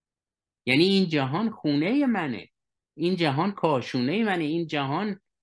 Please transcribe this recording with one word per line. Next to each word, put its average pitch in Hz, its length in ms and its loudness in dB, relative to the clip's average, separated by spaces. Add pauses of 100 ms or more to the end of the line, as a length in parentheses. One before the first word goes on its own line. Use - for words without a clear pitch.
(680)
یعنی 135 180 4
این 190 240 4
جهان 156 420 0
خونهٔ 180 560 0
منه، 147 420 -2 (480)
این 175 200 0
جهان 165 360 0
کاشونهٔ 147 720 0
منه، 180 200 -2
این 165 220 -2
جهان 156 540 -4 (220)